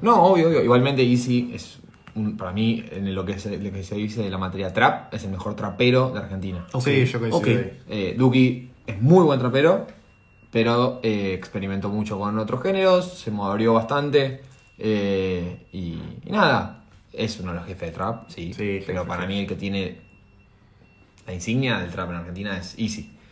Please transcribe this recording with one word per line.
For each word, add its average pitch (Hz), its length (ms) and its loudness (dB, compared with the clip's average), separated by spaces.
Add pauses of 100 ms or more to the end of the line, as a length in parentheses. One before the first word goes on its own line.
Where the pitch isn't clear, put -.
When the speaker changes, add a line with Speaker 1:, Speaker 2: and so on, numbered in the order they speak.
Speaker 1:
No, 233 220 6
obvio, 180 240 6
obvio. 151 160 4
Igualmente 127 380 4
Easy 123 520 2
es - 240 -14 (360)
un, 107 220 -2
para 90 160 -8
mí, 113 400 0
en 98 220 -4
lo 92 100 -4
que 95 160 -4
se, 101 180 -6
lo 101 140 -8
que 95 100 -8
se 101 140 -8
dice 107 260 -4
de 98 80 -4
la 95 80 -6
materia 92 340 -4
trap, - 420 2
es 104 100 -8
el 98 80 -6
mejor 101 220 -8
trapero 123 560 2
de 107 100 -8
Argentina. 95 520 -8
Speaker 2:
Ok, 127 120 -2
Speaker 3:
Sí, 135 220 4
yo 120 120 -2
coincido 113 220 0
Speaker 2:
ok. - 80 -2
Speaker 3:
ahí. - 300 0 (100)
Speaker 1:
Eh, 98 280 -4
Duki 127 540 4 (160)
es 101 160 -8
muy 170 220 10
buen 139 160 4
trapero, 139 460 4 (680)
pero, 120 500 2
eh, 101 340 0
experimentó 98 520 -6
mucho 104 300 -4
con 104 200 -4
otros 110 240 -4
géneros, 190 440 4 (120)
se - 120 -8
mo-, 101 160 -4
abrió 110 280 4
bastante, 143 680 0 (360)
eh, 95 960 -2
y, 85 260 -8 (260)
y - 80 -10
nada, 139 520 0 (280)
es - 260 -4
uno 90 140 -8
de 85 60 -6
los 85 80 -10
jefes 90 240 -10
de - 40 -12
trap, 107 340 -6
sí, 85 260 -10
Speaker 3:
Sí, 98 320 -4
Speaker 1:
pero 92 140 -2
Speaker 3:
jefe, 87 80 -6
Speaker 1:
para 87 140 -4
Speaker 3:
jefe. 95 120 -4
Speaker 1:
mí 101 60 -2
el 98 60 -4
que 95 80 -6
tiene 98 460 -4 (1300)
la 92 80 -8
insignia 113 440 -2
del 90 120 -6
trap 87 200 -6
en 87 60 -8
Argentina 92 400 -8
es - 220 -10
Easy. - 320 -6 (220)